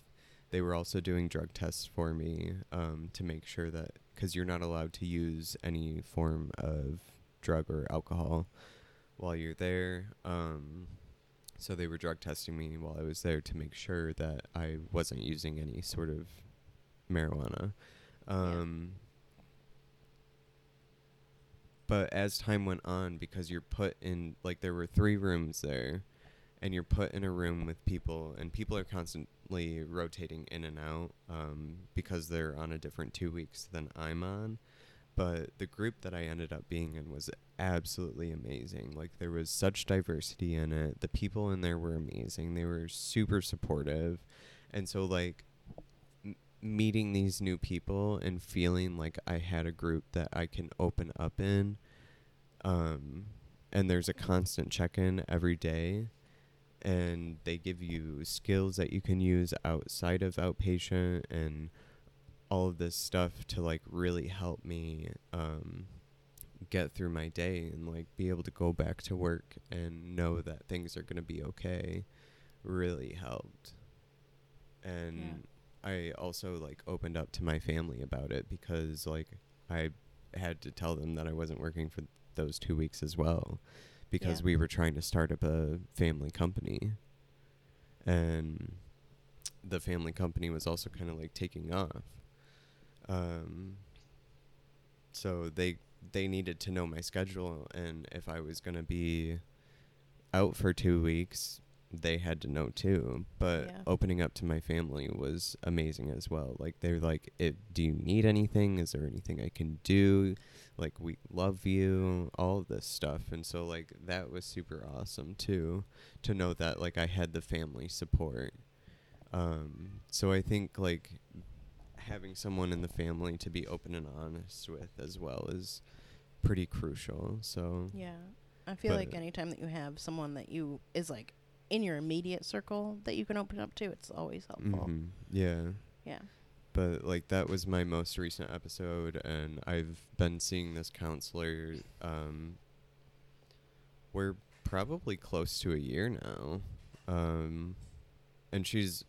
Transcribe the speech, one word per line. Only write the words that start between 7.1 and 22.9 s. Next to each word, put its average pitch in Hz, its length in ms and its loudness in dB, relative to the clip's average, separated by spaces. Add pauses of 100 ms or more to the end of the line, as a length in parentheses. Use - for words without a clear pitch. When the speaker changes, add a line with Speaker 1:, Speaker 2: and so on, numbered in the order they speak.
Speaker 1:
drug 80 280 2
or 78 200 -2
alcohol 82 580 0 (680)
while 87 180 -2
you're 80 180 -4
there. 90 600 -2 (100)
Um, 82 640 -4 (720)
so - 180 -6
they 87 100 0
were 82 120 -4
drug 82 200 -2
testing 80 380 -4
me 80 220 -4
while 78 200 -6
I 78 40 -2
was 80 200 -4
there 80 200 4
to - 140 -6
make 78 180 -6
sure 82 400 -2
that 78 400 -2
I 80 240 -2 (120)
wasn't 82 300 0
using 78 400 -2
any 69 220 -4
sort 85 280 -4
of 78 180 -4 (840)
marijuana. 80 640 0 (520)
Speaker 2:
Yeah. 98 80 0 (260)
Speaker 1:
Um, 85 340 -4 (3000)
but 101 260 6
as 98 260 4
time 104 260 4
went 92 200 2
on, 90 340 0